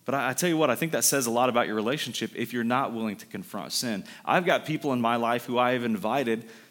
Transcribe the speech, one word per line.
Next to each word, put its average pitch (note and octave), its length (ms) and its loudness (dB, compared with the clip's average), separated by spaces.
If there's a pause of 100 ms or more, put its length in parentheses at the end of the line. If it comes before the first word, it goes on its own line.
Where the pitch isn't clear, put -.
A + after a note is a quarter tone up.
But C3 120 -2
I, B2+ 140 0
I B2+ 40 0
tell F3+ 160 0
you D#3+ 80 2
what, D#3 120 4
I A#2 60 2
think D#3+ 180 -2
that A#2 100 0
says C#3 220 4
a A#2 60 0
lot B2 180 4
about A2+ 180 4
your G#2+ 80 -2
relationship A2+ 580 -2
if A2+ 200 -6
you're A#2+ 100 -2
not A#2+ 300 0
willing A2 240 -4
to - 80 -16
confront F#2 480 -10
sin. G#2+ 320 -4 (200)
I've F3 200 2
got D3 200 2
people D3+ 280 -2
in B2 80 0
my A#2 160 2
life A#2 280 0
who A#2+ 120 -2
I B2 140 4
have B2 120 0
invited A2+ 680 -2 (220)